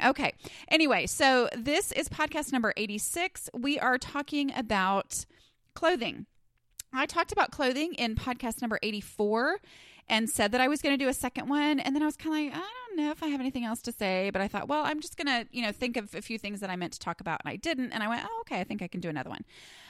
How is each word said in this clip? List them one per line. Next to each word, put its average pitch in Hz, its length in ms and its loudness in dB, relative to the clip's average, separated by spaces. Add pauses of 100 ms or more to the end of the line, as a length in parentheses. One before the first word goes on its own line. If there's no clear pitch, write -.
Okay. 269 280 2 (340)
Anyway, 262 400 4
so 262 500 6
this 294 360 0
is - 160 -2
podcast 302 420 -2
number 226 260 2
eighty-six. 214 760 -4
We 277 260 0
are 254 180 4
talking 285 560 -2
about 196 720 0 (480)
clothing. 247 540 0 (640)
I 269 140 2
talked 339 240 0
about 415 180 2
clothing 294 460 0
in 226 200 0
podcast 240 460 -4
number 220 220 -2
eighty-four 220 760 0 (480)
and 220 220 2
said 208 220 2
that 254 100 4
I 262 60 6
was 294 140 2
gonna 277 160 2
do 262 100 2
a 247 60 2
second - 360 -4
one. 294 300 4
And 277 160 0
then 302 80 4
I - 20 4
was 302 100 0
kinda 311 220 -2
like, 294 160 -2
"I 320 60 -4
don't 453 380 -8
know 294 120 2
if 320 140 -4
I 311 40 0
have 285 120 0
anything 254 240 -2
else 226 200 -2
to 240 80 -6
say," 190 380 2
but 190 120 0
I 196 60 0
thought, 202 200 -4
"Well, 294 180 2
I'm 302 160 0
just - 160 -12
gonna, 262 320 0
you 240 140 -4
know, 208 80 0
think 240 260 -2
of 208 160 -6
a - 80 -6
few 226 160 -6
things 202 220 -6
that 196 100 -4
I 185 60 -2
meant 175 180 -4
to - 60 -12
talk - 220 -4
about," 165 220 -2
and 147 80 -6
I 117 40 -6
didn't. 254 380 -2
And 220 100 -2
I 214 40 0
went, 233 160 -2
"Oh, 453 180 -6
okay, 240 180 -4
I 185 40 0
think 208 200 -6
I 175 40 -6
can 180 140 -6
do 175 80 -4
another 143 220 -4
one." - 140 -10 (440)